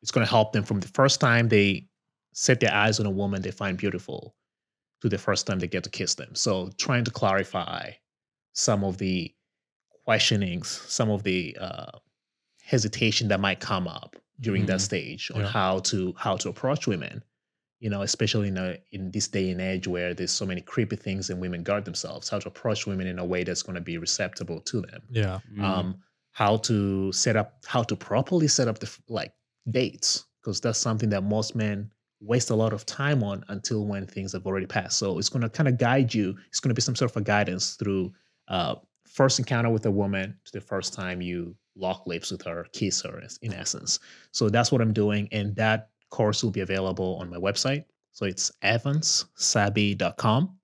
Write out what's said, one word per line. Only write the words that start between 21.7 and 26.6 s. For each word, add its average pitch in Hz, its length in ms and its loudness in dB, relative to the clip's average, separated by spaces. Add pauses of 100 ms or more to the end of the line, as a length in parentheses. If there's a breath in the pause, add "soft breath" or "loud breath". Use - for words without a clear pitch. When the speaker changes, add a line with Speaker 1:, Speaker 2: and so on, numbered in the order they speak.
Speaker 1:
themselves, - 440 -8
how 104 120 -2
to - 80 -10
approach - 380 -2
women 95 200 -2
in 90 120 -4
a 90 60 -4
way 90 200 0
that's 87 180 -4
gonna 90 180 -6
be 85 180 -6
receptible 85 640 -4
to - 220 -4
them. - 280 -12
Speaker 2:
Yeah. 101 300 0 (160)
Speaker 3:
Mm. 101 60 -2
Speaker 1:
Um, 92 400 0 (380 soft breath)
how 107 160 6 (120)